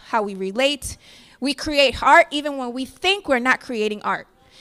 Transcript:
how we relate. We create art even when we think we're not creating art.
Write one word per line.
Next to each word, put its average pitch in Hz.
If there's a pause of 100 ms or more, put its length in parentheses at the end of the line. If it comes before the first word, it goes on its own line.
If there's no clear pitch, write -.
how 226
we 202
relate. 208 (440)
We 277
create 285
art 330
even 294
when 247
we 262
think 392
we're 262
not 254
creating 214
art. 196 (340)